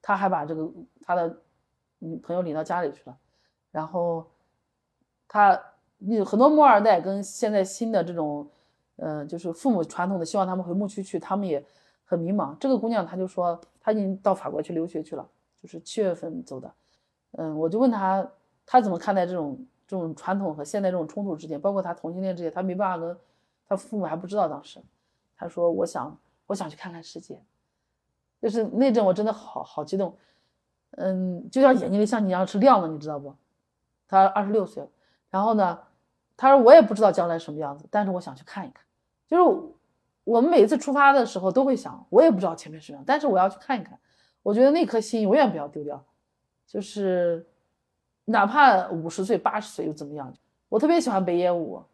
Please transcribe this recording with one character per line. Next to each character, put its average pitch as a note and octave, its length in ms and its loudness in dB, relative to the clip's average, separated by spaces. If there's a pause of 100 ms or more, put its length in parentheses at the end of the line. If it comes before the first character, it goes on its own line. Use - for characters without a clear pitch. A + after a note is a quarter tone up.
他 G3+ 140 -2
还 F#3+ 140 -2
把 D#3+ 160 -4
这 D#3 100 -8
个， D#3 160 -8 (300)
他 F3+ 120 -6
的 E3+ 280 -4 (580)
女 E3 180 -12
朋 - 180 -10
友 F3+ 60 -4
领 E3 140 -6
到 D#3 80 -6
家 F3 180 -4
里 C#3+ 100 -4
去 - 140 -20
了。 B2+ 120 -20 (540)
然 D#3 140 -8
后 E3+ 400 -4 (1000)
他， G3+ 340 4 (380)
有 G#3 240 -2
很 G#3 160 0
多 C4+ 100 8
牧 D4+ 140 6
二 A3+ 180 8
代 G#3 200 4
跟 G3 220 -6
现 G#3+ 280 -4
在 G3 120 2
新 A3+ 280 -6
的 F#3 120 0
这 F3 100 -8
种， D3 340 -6 (500)
呃， D3+ 280 -8
就 E3+ 120 -12
是 E3+ 140 -8
父 A#3+ 200 -2
母 F3 120 0
传 F3 240 -6
统 F#3+ 120 -4
的 E3 60 -4
希 G3+ 120 -6
望 F#3 100 0
他 F#3 80 -6
们 F#3 80 -6
回 F3 100 -8
牧 G3 140 -4
区 G3 160 -10
去， F#3+ 160 -8
他 - 160 -6
们 G3+ 100 -4
也 D3 200 -4 (400)
很 F3 120 -4
迷 E3+ 140 -4
茫。 G#3 280 -4
这 C4+ 100 -4
个 B3+ 80 2
姑 A3 100 -4
娘 A3 180 -2
她 F3+ 120 -12
就 F#3 100 -4
说， F3 320 -4 (220)
她 A3 100 -2
已 A3 40 2
经 F#3+ 220 -2
到 F#3+ 160 0
法 F#3 160 -6
国 D#3 120 -6
去 D#3 100 -10
留 E3 160 -4
学 D#3 160 -8
去 - 120 -14
了， - 120 -14 (340)
就 - 60 -20
是 E3 140 -18
七 - 180 -10
月 F#3 140 0
份 E3 300 -10
走 C3 160 -14
的。 - 120 -18 (600)
嗯， D#3 260 -8
我 D#3+ 100 -2
就 G3 120 -2
问 B3+ 120 4
她， F#3+ 380 -2 (360)
她 B3+ 140 4
怎 G#3 100 0
么 F3 80 -2
看 G3 180 -4
待 F3+ 100 0
这 F3+ 80 -8
种， D3+ 320 -8 (220)
这 G3 100 -8
种 E3 180 -8
传 F#3+ 220 -6
统 F3+ 180 -6
和 D3 80 -12
现 G3+ 180 -6
在 F#3+ 100 0
这 F#3 40 -6
种 E3 120 -4
冲 G3+ 180 -10
突 F#3 100 -6
之 D#3 120 -16
间， D3 120 -8
包 G3 140 -2
括 F#3+ 80 -2
她 F3 120 -8
同 E3 200 -10
性 F#3 80 -10
恋 F#3 140 -6
这 F3 80 -12
些， D#3+ 80 -6
她 F3+ 100 -8
没 F#3 140 -4
办 G3 140 -2
法 F3+ 140 -6
跟， F3 140 -10 (500)
她 G3+ 80 -2
父 G#3 220 -10
母 F#3 80 -4
还 D#3 100 -6
不 F3+ 120 -10
知 F#3+ 80 -10
道 F#3+ 120 0
当 C#3+ 160 -10
时。 - 160 -20 (560)
她 E3+ 120 -12
说 E3+ 260 -2
：“我 F#3 120 -2
想， D3+ 320 -10 (280)
我 G3+ 80 -6
想 F#3+ 160 -8
去 D3+ 80 -20
看 F3 160 -14
看 E3 100 -18
世 - 160 -18
界。” - 220 -20 (1000)
就 A3+ 80 -2
是 A3+ 140 -2 (100)
那 C4 180 4
阵 A3 120 4
我 F#3 100 4
真 G#3 120 -2
的 G#3+ 80 -2
好， - 300 -12
好 - 200 -10
激 E3+ 140 -6
动。 - 180 -4 (760)
嗯， F#3 580 -6
就 C4 120 2
像 C4+ 160 8
眼 F#3 140 -2
睛 G3+ 80 0
里 G#3+ 60 4
像 G#3+ 180 -2
你 F#3+ 60 0
一 - 20 0
样 F#3 160 0
是 - 120 -4
亮 A#3+ 220 6
的， D#3+ 60 -6
你 D#3 100 -8
知 D3+ 120 -12
道 D3 100 -8
不？ C#3 160 -18 (720)
她 F#3+ 200 6
二 G3 180 0
十 G3+ 60 -4
六 G#3+ 140 2
岁 - 160 -14
了。 - 80 -18 (400)
然 F#3+ 140 -2
后 A3 120 2
呢， F3+ 220 2 (600)
她 C4 120 4
说 C#4 140 10
：“我 A#3+ 100 12
也 E4 80 12
不 G#3+ 120 0
知 G#3 80 -2
道 G3+ 100 6
将 E3+ 160 0
来 E3+ 100 -4
什 E3 140 -12
么 D3+ 80 -10
样 C#3+ 180 -10
子， D#3 140 -20
但 G#3 140 0
是 F#3+ 60 -4
我 F3+ 100 -6
想 D3 120 -16
去 C3+ 120 -20
看 F#3+ 200 -14
一 - 40 -18
看。” - 160 -20 (420)
就 D#4 100 0
是 E4 240 4 (640)
我 A#3 160 2
们 C#4 100 2
每 E4 120 6
一 G#3+ 60 8
次 B3+ 100 0
出 C#4 160 -4
发 C#4 180 6
的 C4+ 140 4
时 - 120 -10
候 F#3+ 140 -2
都 C4 140 2
会 C4+ 100 0
想， - 340 -14
我 G#3+ 120 6
也 D#4+ 100 8
不 F#3+ 80 0
知 F#3+ 60 -4
道 E3 100 -4
前 D#3 160 -20
面 D#3 80 -18
什 D3+ 140 -20
么 - 20 -16
样， - 100 -20
但 D4 140 0
是 D4 80 -4
我 G3 100 2
要 F#3+ 120 4
去 G3 100 -10
看 C4 180 -6
一 G3 60 -10
看。 - 160 -20 (440)
我 G3+ 100 -2
觉 A#3 100 4
得 C#4 80 6
那 D#4+ 140 2
颗 A3 160 -2
心 A3 220 -4
永 G3 100 2
远 C#4 160 4
不 E3 80 -6
要 C#3+ 100 -10
丢 D3 160 -12
掉， C#3+ 180 -12 (640)
就 - 140 -8
是 F3+ 680 -2 (800)
哪 G#3+ 200 2
怕 A3+ 440 4
五 E3 200 -6
十 F#3+ 160 -6
岁、 G#3 120 0
八 - 220 -2
十 - 140 -14
岁 - 120 -8
又 D#3 60 -6
怎 D3+ 160 -14
么 D3 60 -16
样？ C3 200 -14 (360)
我 A3 100 0
特 D4+ 80 2
别 E4+ 140 4
喜 B3+ 80 -4
欢 F#3+ 160 -2
北 F3 100 -2
野 F3 160 2
武 F3 320 -6 (100)